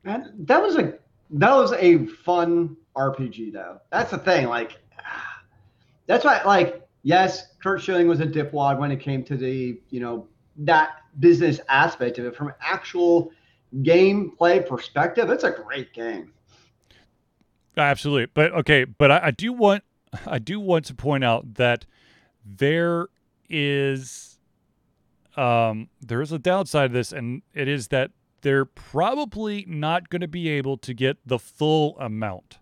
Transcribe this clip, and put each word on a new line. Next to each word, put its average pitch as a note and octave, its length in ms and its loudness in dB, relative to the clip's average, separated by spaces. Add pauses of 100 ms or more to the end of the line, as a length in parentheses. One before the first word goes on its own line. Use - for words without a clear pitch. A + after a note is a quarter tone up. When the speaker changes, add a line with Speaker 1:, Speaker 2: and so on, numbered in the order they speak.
Speaker 1:
Man, G#3 340 -8
that B3 240 2
was F#4+ 140 0
a, F#3+ 180 0 (380)
that F#3 220 4
was B3 200 4
a F3 320 6
fun E3+ 720 0 (200)
R C3+ 180 0
P C3 140 -6
G, A2 220 -12
though. F#2+ 300 -14 (100)
That's G#3 200 -2
the F3+ 80 -6
thing. D3+ 300 2
Like, A#2 300 -6 (180)
<sighs> - 1080 -18
that's A3 180 0
why, B3+ 180 4
like, - 460 2 (140)
yes, F3+ 460 2 (140)
Curt F#3+ 200 -2
Schilling F3 260 2
was D#3+ 120 2
a D#3+ 60 -2
dipwad C#3+ 520 -2
when C#3+ 120 -2
it C3+ 80 -4
came C3+ 260 -6
to C#3 120 -6
the, B2+ 440 -6 (100)
you B2+ 100 -8
know, A#2+ 260 -8 (300)
that D#3 460 2 (180)
business E3 480 6
aspect C3+ 500 0
of A#2+ 80 -8
it. A#2+ 80 -10
From D3 260 -10
actual E3+ 680 0 (520)
gameplay F3+ 840 4
perspective, E3+ 640 -2
it's B3+ 140 0
a - 80 2
great C3 400 -12
game. A2 400 -10 (1400)
Speaker 2:
Absolutely. C#3+ 580 0
But, D3+ 180 2
okay, D3 320 2
but C#3 260 2
I, E3+ 160 4
I D3 40 2
do G#3+ 220 -6
want, G#3 320 2 (420)
I C#3 140 -6
do F3 180 -8
want F3+ 280 0
to C3 80 -16
point C3+ 300 -2
out A#2 300 -2
that A#2+ 320 0 (580)
there E3+ 640 -2 (420)
is, C#3 880 -4 (1000)
um, A#2 520 0 (120)
there A#2 200 -6
is D3+ 120 -8
a E3 60 -6
downside D#3 520 0
to A#2+ 40 -8
this, B2 180 -4
and B2 300 -10 (120)
it C3+ 140 -4
is C#3 200 -4
that C3+ 220 -2 (320)
they're C#3 220 2
probably G#3 1040 -4
not E3 420 -4
gonna F3 180 -6
be E3 200 -6
able C#3 300 -4
to - 140 -12
get C3 320 -2
the B2+ 140 -2
full D#3 600 0
amount G#2+ 640 -8